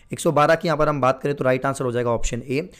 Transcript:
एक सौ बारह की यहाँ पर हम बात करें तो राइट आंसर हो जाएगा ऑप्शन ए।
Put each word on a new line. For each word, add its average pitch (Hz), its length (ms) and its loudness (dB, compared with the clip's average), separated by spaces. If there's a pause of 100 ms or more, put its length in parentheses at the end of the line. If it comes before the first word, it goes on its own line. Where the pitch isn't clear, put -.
(140)
एक - 60 -10
सौ 170 120 2
बारह 147 240 4
की 160 120 -6
यहाँ 151 100 0
पर 151 120 2
हम 143 120 -2
बात 131 220 2
करें 143 120 -2
तो 143 80 -4
राइट 127 220 2
आंसर 139 200 -2
हो 123 60 -2
जाएगा 120 200 -2
ऑप्शन 117 260 -2
ए। 135 320 -6 (100)